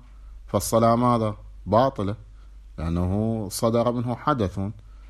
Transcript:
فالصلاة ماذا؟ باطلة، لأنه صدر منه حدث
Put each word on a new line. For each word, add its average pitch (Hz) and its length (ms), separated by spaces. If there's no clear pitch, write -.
فالصلاة 113 500
ماذا؟ 117 400
باطلة، 107 500
لأنه 92 720
صدر 117 420
منه 120 240
حدث 113 440